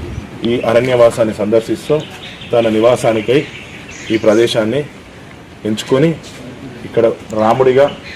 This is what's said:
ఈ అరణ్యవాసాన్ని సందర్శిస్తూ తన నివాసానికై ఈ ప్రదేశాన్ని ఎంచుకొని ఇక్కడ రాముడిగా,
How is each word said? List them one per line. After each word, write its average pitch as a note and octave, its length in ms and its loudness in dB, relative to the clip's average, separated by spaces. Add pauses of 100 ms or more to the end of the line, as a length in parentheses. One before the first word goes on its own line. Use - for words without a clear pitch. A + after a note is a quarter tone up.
(480)
ఈ A#2+ 140 0
అరణ్యవాసాన్ని A#2 720 2
సందర్శిస్తూ A2 680 0 (500)
తన A2+ 180 2
నివాసానికై A#2 760 2 (680)
ఈ A2 60 0
ప్రదేశాన్ని A2+ 680 2 (840)
ఎంచుకొని C3 420 0 (800)
ఇక్కడ A2+ 200 0 (280)
రాముడిగా, B2+ 640 4 (180)